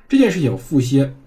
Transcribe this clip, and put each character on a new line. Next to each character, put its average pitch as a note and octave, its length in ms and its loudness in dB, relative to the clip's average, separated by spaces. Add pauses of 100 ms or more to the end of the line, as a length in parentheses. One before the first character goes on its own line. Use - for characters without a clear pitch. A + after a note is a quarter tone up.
这 C4+ 80 0
件 B3 120 4
事 F3 120 -4
情， B2 160 -2
富 C#3+ 240 -2
歇 C3+ 340 -2 (100)